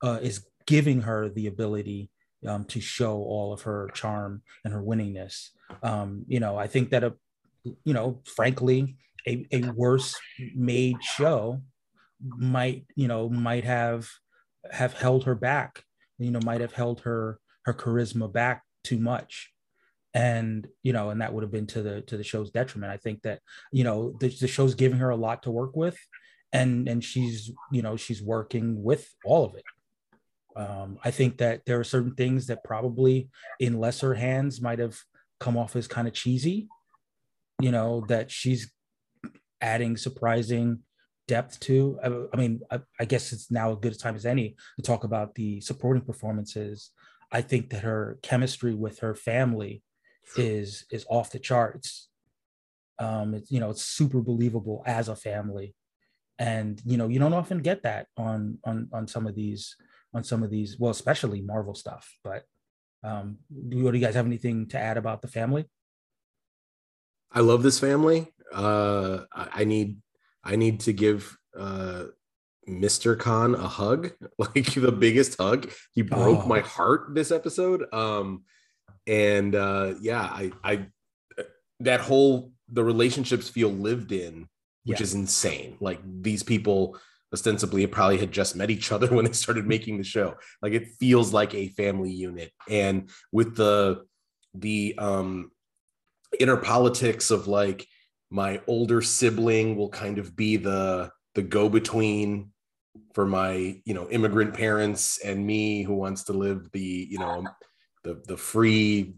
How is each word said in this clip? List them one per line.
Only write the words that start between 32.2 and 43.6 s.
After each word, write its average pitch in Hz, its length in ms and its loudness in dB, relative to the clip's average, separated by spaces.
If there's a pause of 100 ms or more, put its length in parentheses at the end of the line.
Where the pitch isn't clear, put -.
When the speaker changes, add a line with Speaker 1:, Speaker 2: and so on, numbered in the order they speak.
Speaker 1:
that 117 160 -6
probably 127 640 2 (320)
in 120 180 0
lesser 123 360 0
hands 127 460 -2
might 117 200 -4
have 117 180 -4 (400)
come 120 180 0
off 117 200 -2
as 117 100 -4
kind 117 220 -4
of 113 40 -8
cheesy, 156 560 -2 (960)
you 127 80 4
know, 117 380 0
that 113 220 0
she's 123 420 -2 (880)
adding 113 360 0
surprising 117 840 0 (480)
depth 120 320 -2
to. 135 420 2
I, 127 60 -2 (260)
I - 20 0
mean, 117 320 0
I, 123 120 -4 (180)
I 117 60 0
guess 120 280 0
it's 117 200 -8
now 113 180 0